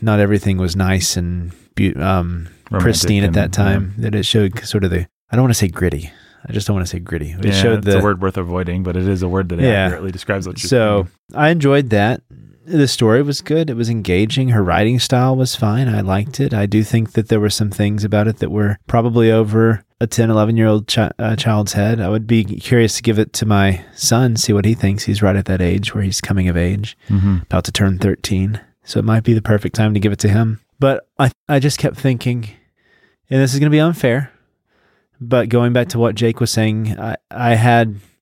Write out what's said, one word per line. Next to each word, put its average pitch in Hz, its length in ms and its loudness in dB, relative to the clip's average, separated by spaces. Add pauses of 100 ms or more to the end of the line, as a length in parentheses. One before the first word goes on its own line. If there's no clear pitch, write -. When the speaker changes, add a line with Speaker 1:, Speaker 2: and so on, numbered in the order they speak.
Speaker 1:
not 107 180 2
everything 101 380 0
was 90 180 -2
nice 92 420 0
and 87 340 -6 (240)
beau-, 98 260 0
um, 87 480 -2 (220)
Speaker 2:
Romantic 101 100 0
Speaker 1:
pristine 90 420 2
at 101 40 2
Speaker 2:
and, 82 80 0
Speaker 1:
that 85 180 0
time, 101 420 0
Speaker 2:
yeah. 110 100 -4
Speaker 1:
that 107 100 -2
it 101 100 -2
showed 101 400 0
sort 101 180 -2
of 95 60 0
the, 87 160 -2 (240)
I - 60 -4
don't 123 80 4
wanna 123 100 2
say 107 140 0
gritty. 82 440 -4 (360)
I - 40 -12
just 104 140 -6
don't 101 120 -2
wanna 90 100 -4
say 90 100 -8
gritty. 82 400 -8
It 92 80 -6
Speaker 2:
Yeah, 101 60 2
Speaker 1:
showed 98 340 2
Speaker 2:
it's 101 80 2
Speaker 1:
the 95 60 4
Speaker 2:
a 98 40 2
word 101 160 0
worth 95 180 -2
avoiding, 90 440 -4
but 90 160 -4
it 90 100 0
is 95 140 0
a 92 80 0
word 92 200 -2
that 85 100 -4
Speaker 1:
Yeah. 104 260 2
Speaker 2:
accurately 87 260 -4
describes 92 360 -6
what - 160 -10
you're - 40 -8
Speaker 1:
So, 104 400 2 (240)
Speaker 2:
saying. - 120 -8
Speaker 1:
I 151 60 4
enjoyed 143 420 2
that. 107 300 2 (440)
The 156 220 2
story 120 340 2
was 143 200 -4
good. 160 280 -2
It 123 60 -6
was 113 140 -2
engaging. 110 600 0
Her 110 140 2
writing 98 340 2
style 127 380 0
was 131 200 -2
fine. 117 340 0
I 107 120 -2
liked 98 380 -2
it. 143 160 -2
I 101 100 0
do 104 160 2
think 110 300 0
that 107 160 -2
there 110 140 2
were 104 100 0
some 104 180 -2
things 104 360 -2
about 104 220 0
it 110 100 -2
that - 140 -4
were 104 360 -2
probably 117 440 2
over 113 520 2 (160)
a 120 80 -2
ten, 113 220 0
eleven-year-old 110 580 2
chi-, - 320 -2
uh, 110 160 -2
child's 107 380 -2
head. 110 260 0
I 92 80 -4
would 107 180 -2
be 113 200 2
curious 113 500 0
to - 80 -8
give 110 160 2
it - 140 -2
to - 120 -4
my 98 380 2 (120)
son, 120 420 0
see - 160 0
what 101 100 2
he 110 120 2
thinks. 101 280 -2
He's 101 180 -2
right 101 140 2
at 98 100 0
that 92 160 -2
age 98 320 0
where 104 120 -2
he's 95 160 -4
coming 95 260 0
of 87 80 0
age, 95 420 -2 (120)
Speaker 2:
Mm-hmm. 98 340 2
Speaker 1:
about - 220 -2
to - 80 -6
turn 95 260 0
thirteen. 101 600 -2 (240)
So - 140 -8
it 104 60 0
might 110 200 2
be 120 80 4
the 110 80 2
perfect 104 340 -2
time 107 180 2
to 101 60 0
give 101 140 0
it 101 60 -4
to 104 100 2
him. 113 320 2 (180)
But 135 260 0 (140)
I, 127 120 2 (180)
I 147 100 2
just 143 200 0
kept - 180 -2
thinking, 123 500 -2 (840)
and 135 120 2
this 131 120 2
is 139 60 -2
gonna 151 120 4
be 151 100 4
unfair, 143 500 0 (880)
but 120 300 0
going 120 240 2
back 120 160 0
to 117 100 -4
what 113 160 0
Jake 113 240 -2
was 117 120 -2
saying, 110 480 -2
I, 107 160 -8 (140)
I 117 260 0
had, 117 400 2 (260)